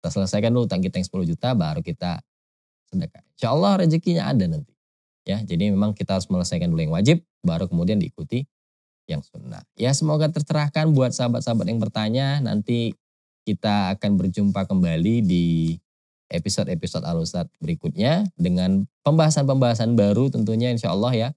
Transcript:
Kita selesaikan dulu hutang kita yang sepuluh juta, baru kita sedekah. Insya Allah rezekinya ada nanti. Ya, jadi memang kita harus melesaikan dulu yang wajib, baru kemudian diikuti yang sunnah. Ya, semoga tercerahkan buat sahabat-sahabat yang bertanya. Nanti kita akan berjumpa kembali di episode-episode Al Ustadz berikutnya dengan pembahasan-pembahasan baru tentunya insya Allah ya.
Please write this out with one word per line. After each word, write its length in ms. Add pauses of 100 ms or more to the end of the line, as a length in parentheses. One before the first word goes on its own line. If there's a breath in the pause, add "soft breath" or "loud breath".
Kita 120
selesaikan 400
dulu 160
hutang 160
kita 160
yang 80
sepuluh 160
juta, 320
baru 240
kita 400 (720)
sedekah. 400
Insya 240
Allah 240
rezekinya 480
ada 160
nanti. 320 (480)
Ya, 160
jadi 320
memang 240
kita 240
harus 80
melesaikan 400
dulu 160
yang 80
wajib, 320 (160)
baru 240
kemudian 320
diikuti 480 (640)
yang 160
sunnah. 480
Ya, 240
semoga 320
tercerahkan 640
buat 240
sahabat-sahabat 480
yang 160
bertanya. 640
Nanti 480 (560)
kita 480
akan 240
berjumpa 480
kembali 560
di 560 (520)
episode-episode 760
Al 160
Ustadz 400
berikutnya 720
dengan 520 (200)
pembahasan-pembahasan 880
baru 360
tentunya 440
insya 160
Allah 240
ya. 220